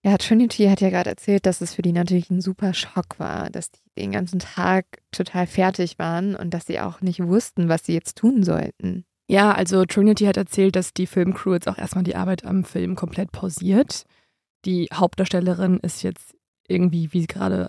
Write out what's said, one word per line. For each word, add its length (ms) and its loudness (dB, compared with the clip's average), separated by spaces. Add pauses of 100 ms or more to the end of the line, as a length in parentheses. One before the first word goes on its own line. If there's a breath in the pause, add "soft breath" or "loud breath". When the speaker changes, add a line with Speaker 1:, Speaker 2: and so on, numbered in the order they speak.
Speaker 1:
Ja, 100 6
Trinity 500 4
hat 120 4
ja 100 2
gerade 200 -2
erzählt, 360 0
dass 140 0
es 140 -8
für 80 -6
die 100 2
natürlich 380 0
ein 100 0
super 340 -4
Schock 460 -6
war, 300 -8
dass 220 -10
die 80 -20 (180)
den 160 -6
ganzen 260 -2
Tag 460 0 (260)
total 360 -4
fertig 520 0
waren 340 -2
und 200 -8
dass 120 -6
sie 140 -4
auch 220 -8
nicht 200 -2
wussten, 460 0
was 180 0
sie 80 -2
jetzt 240 -4
tun 240 4
sollten. 600 -2 (240)
Speaker 2:
Ja, 240 6
also 320 2
Trinity 400 4
hat 140 4
erzählt, 400 2
dass 160 -4
die 140 -4
Filmcrew 480 0
jetzt 120 -2
auch 100 -4
erstmal 280 -2
die 100 -2
Arbeit 300 -2
am 180 0
Film 320 -4
komplett 380 -6
pausiert. 680 0 (600)
Die 300 -2
Hauptdarstellerin 880 0
ist 220 -8
jetzt 300 -8 (360)
irgendwie, 420 2
wie 160 0
gerade 420 -2